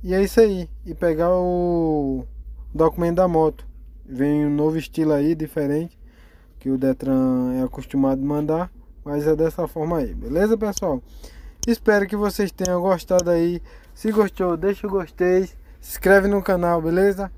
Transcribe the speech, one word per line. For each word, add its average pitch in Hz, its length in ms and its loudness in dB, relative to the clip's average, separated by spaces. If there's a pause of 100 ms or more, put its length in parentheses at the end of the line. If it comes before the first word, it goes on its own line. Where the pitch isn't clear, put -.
E 180 100 -2
é 190 80 4
isso 202 180 2
aí. 196 300 2 (160)
E 175 80 -10
pegar 170 400 0
o 170 920 0 (440)
documento 170 440 2
da 185 120 4
moto. 160 380 0 (400)
Vem 147 400 0
um 147 80 0
novo 156 240 0
estilo 156 340 -2
aí, 147 220 2
diferente, 156 640 -4 (640)
que 135 100 -6
o 135 80 -2
Detran 131 800 0
é 131 80 -2
acostumado 135 580 -2
a 139 60 -4
mandar, 151 440 -2 (320)
mas 147 220 -4
é 156 100 4
dessa 160 320 -2
forma 165 300 -4
aí, 123 160 -4
beleza, 160 420 0
pessoal? 196 460 -4 (640)
Espero 214 400 2
que 208 120 -6
vocês 202 340 -2
tenham 180 300 -2
gostado 180 480 2
aí. 170 320 2 (320)
Se - 180 -4
gostou, 190 460 0
deixa 196 280 -2
o 202 40 -4
gostei, 185 560 0 (340)
se - 120 -16
inscreve 196 360 4
no 202 160 0
canal, 175 380 2
beleza? 185 560 0